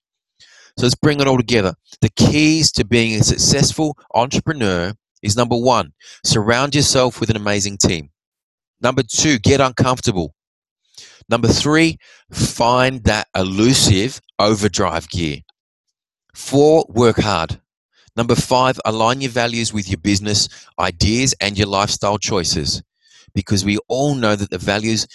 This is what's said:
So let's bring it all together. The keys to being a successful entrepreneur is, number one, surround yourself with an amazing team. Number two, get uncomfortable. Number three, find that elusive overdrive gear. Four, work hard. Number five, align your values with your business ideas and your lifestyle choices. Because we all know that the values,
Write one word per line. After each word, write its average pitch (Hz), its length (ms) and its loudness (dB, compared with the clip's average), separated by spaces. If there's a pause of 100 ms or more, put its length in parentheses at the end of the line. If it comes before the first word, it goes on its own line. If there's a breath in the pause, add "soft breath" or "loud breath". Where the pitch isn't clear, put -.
(800 soft breath)
So 123 80 0
let's 123 80 0
bring 147 260 0
it 135 60 2
all 131 100 4
together. 107 380 0 (260 loud breath)
The 110 100 2
keys 151 640 2
to 117 120 0
being 113 300 2
a 107 100 2
successful - 760 0 (160 soft breath)
entrepreneur 110 800 -2 (280)
is, 104 140 -2
number 120 200 0
one, 117 360 0 (320 loud breath)
surround 120 500 0
yourself 131 460 2
with 113 80 -2
an 113 80 0
amazing 104 400 -2
team. 82 340 -2 (680)
Number 131 220 0
two, 135 360 0
get 135 220 2
uncomfortable. 120 760 -2 (920 loud breath)
Number 117 200 -2
three, 156 500 0 (340 soft breath)
find 127 720 0
that 107 320 0
elusive 98 840 2 (180)
overdrive 98 680 0
gear. 78 300 -6 (960)
Four, 151 540 2
work 113 300 2
hard. 90 420 -2 (560 soft breath)
Number 117 180 0
five, 127 500 0
align 110 360 0
your 131 100 -4
values 117 420 -4
with 101 160 -6
your 92 100 -4
business 101 500 -2 (300 loud breath)
ideas 104 640 0
and 101 160 -2
your 101 120 0
lifestyle 101 500 -2
choices. 82 640 -4 (520 soft breath)
Because 98 300 0
we 104 140 0 (100)
all 139 260 0
know 110 220 2
that 101 140 -4
the 90 80 -6
values, 107 560 -2